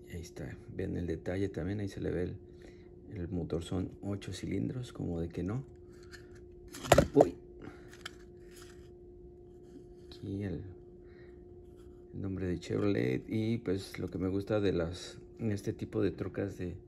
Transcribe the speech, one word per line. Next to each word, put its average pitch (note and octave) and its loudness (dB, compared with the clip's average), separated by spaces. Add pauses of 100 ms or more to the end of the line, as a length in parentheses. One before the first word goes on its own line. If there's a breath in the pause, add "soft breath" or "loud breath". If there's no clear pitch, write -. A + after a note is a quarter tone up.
(100)
Ahí E2 -4
está, - -8 (180)
vean F2+ 0
el F2 2
detalle F2+ 2
también, F#2+ 0
ahí G2 0
se - -6
le F2+ 2
ve F2 2
el, F2+ 0 (760 loud breath)
el F2 -4
motor, E2+ 0
son F#2 0
ocho G2 -4
cilindros, G2 -2
como E2+ -2
de E2+ 0
que F2 -4
no. A2 0 (1500 loud breath)
Uy. - 10 (2750 loud breath)
Aquí G2+ -4
el, F#2 -2 (1500 loud breath)
el F#2+ -2
nombre F#2+ 0
de F2+ 2
Chevrolet. G2+ 4
Y A2 4
pues F#2+ 0
lo F2+ -2
que - -4
me F#2 4
gusta G2 4
de F#2+ 6
las, E2+ 0 (220)
este G#2 2
tipo A2 0
de F#2 6
trocas G2 -2
de F2+ -4 (140)